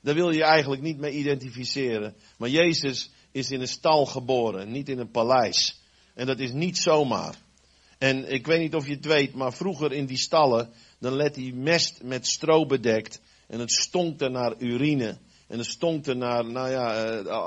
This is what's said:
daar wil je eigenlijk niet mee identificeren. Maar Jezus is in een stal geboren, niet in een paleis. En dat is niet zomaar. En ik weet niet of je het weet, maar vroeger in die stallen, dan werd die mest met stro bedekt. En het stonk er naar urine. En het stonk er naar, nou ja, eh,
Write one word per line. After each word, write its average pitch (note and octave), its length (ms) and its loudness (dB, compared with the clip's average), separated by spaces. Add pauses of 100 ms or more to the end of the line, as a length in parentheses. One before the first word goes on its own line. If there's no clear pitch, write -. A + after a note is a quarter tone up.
daar D3 140 0
wil F3 140 2
je D#3+ 140 2
eigenlijk C#3+ 380 4
niet D#3 160 -4
mee D3 140 -4
identificeren. B2+ 1040 -4 (220)
Maar A#2 120 -4
Jezus D3+ 600 2 (220)
is C3+ 200 -6
in C3 100 -6
een B2+ 60 -4
stal D#3 380 2
geboren, A#2 680 -2
niet C#3 180 -8
in B2+ 100 -6
een A#2 120 -8
paleis. A#2 680 2 (320)
En - 120 -6
dat C3 140 -2
is B2+ 120 -4
niet F3 260 -2
zomaar. A#2+ 580 2 (600)
En C3 340 0
ik C3 160 -4
weet E3 120 4
niet D#3+ 160 -2
of C#3+ 120 -2
je C#3+ 80 -6
het C#3 100 -14
weet, C#3+ 300 2
maar C3 180 -2
vroeger D3+ 380 -4
in C#3 140 -2
die C3 120 -8
stallen, B2+ 520 4 (300)
dan B2+ 160 -2
werd D3 180 0
die C3 200 -10
mest D3 500 0
met B2+ 240 -6
stro D#3+ 380 2
bedekt. A2+ 560 0 (260)
En A2+ 120 -10
het A#2+ 120 -6
stonk E3+ 500 -2
er C3 100 0
naar B2 260 0
urine. B2 600 0 (300)
En A2+ 100 -8
het A#2 100 -6
stonk D#3+ 380 -2
er C3 120 -2
naar, A#2+ 280 0
nou B2+ 240 -4
ja, A#2 360 -2
eh, A2+ 200 -4 (220)